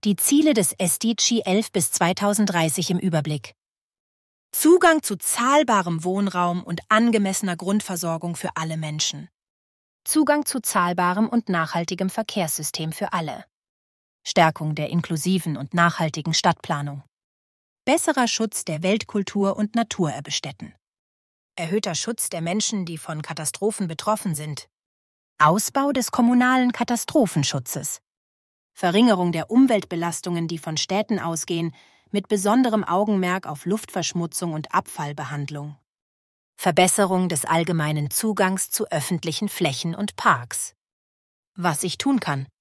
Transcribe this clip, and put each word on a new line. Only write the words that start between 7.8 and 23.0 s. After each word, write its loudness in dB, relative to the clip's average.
für -6
alle -4
Menschen. -6
Zugang 2
zu -4
zahlbarem 0
und -2
nachhaltigem -2
Verkehrssystem -4
für -6
alle. -6
Stärkung 4
der -4
inklusiven 0
und -10
nachhaltigen 0
Stadtplanung. -2
Besserer 2
Schutz -4
der -6
Weltkultur 0
und -2
Naturerbestätten. -4
Erhöhter -2
Schutz -4
der -6
Menschen, -2
die -8
von -10